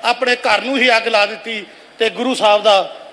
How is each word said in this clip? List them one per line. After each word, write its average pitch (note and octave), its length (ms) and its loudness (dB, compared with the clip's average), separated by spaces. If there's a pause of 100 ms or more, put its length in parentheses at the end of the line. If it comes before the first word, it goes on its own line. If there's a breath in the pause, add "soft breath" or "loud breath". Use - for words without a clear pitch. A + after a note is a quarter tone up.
ਆਪਣੇ B3 300 0
ਘਰ G#3+ 280 0
ਨੂੰ C4+ 160 -4
ਹੀ B3+ 180 4
ਅੱਗ A3+ 120 -2
ਲਾ G#3 180 2
ਦਿੱਤੀ G#3+ 400 -10 (320 loud breath)
ਤੇ A3+ 120 0
ਗੁਰੂ A3 240 -4
ਸਾਹਿਬ G#3 280 2
ਦਾ G3 340 2 (160)